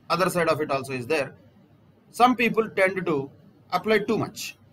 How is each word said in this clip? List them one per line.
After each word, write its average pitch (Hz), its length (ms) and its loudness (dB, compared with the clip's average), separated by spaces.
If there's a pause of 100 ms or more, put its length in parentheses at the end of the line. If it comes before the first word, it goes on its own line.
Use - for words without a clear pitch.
(100)
other 170 180 2
side 165 200 0
of 151 120 0
it 151 100 -4
also 135 220 -4
is 123 140 -6
there. 139 280 -2 (760)
Some 247 260 4
people 226 340 0
tend 190 360 0
to 139 240 -2 (400)
apply 208 300 2
too 208 180 0
much. - 380 -8 (160)